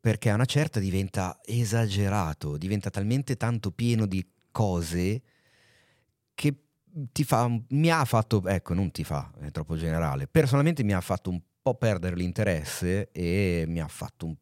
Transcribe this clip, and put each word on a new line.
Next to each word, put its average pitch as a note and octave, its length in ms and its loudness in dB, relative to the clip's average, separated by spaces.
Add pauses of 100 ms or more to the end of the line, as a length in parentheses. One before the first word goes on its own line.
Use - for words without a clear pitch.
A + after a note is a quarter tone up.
perché A2 300 2
a G2+ 40 4
una A#2+ 120 4
certa D3 340 0
diventa F#2+ 640 -2
esagerato, G2+ 1120 0
diventa F#2+ 320 -2
talmente A#2 480 -2
tanto A2+ 360 -2
pieno A#2 340 2
di F#2+ 180 -2 (260)
cose F2+ 720 0 (1120)
che D3 200 0 (580)
ti D3 120 0
fa, A#2+ 240 2 (200)
mi D#3 220 4
ha D#3+ 140 4
fatto, G#2+ 420 2
ecco, F#2 280 0
non F2+ 160 0
ti D#2 140 -6
fa, C#2+ 260 -6 (100)
è D2 100 -8
troppo D#2+ 260 -6
generale, D#2+ 520 -2
personalmente C#3+ 560 2
mi G2+ 80 2
ha F#2 80 2
fatto F#2 300 -4
un F2 100 -2 (200)
po' C3 140 0
perdere F2+ 420 0
l'interesse F2+ 960 -2
e F2 540 0
mi E2 140 -4
ha D#2 80 -6
fatto - 380 -12
un D#2+ 160 -6